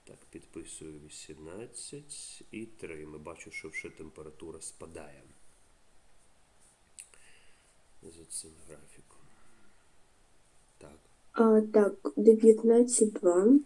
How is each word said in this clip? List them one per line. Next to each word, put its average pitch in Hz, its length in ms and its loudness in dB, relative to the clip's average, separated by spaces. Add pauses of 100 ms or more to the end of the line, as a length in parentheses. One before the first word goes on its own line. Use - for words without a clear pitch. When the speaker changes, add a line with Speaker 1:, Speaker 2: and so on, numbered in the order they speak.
Speaker 1:
Так, - 140 -20 (120)
підписую 78 680 -20
вісімнадцять 85 1500 -20
і 110 140 -14
три. 80 400 -18
Ми 76 120 -18
бачимо, 80 360 -20
що - 160 -16
вже - 200 -16
температура 80 720 -20
спадає 78 640 -20 (2750)
за 82 220 -20
цим - 260 -16 (160)
графіком. 76 540 -20 (1600)
Так. 76 220 -20 (320)
Speaker 2:
А, 220 300 4
так, 214 540 -2
дев'ятнадцять 226 1000 4
два. 180 320 2 (200)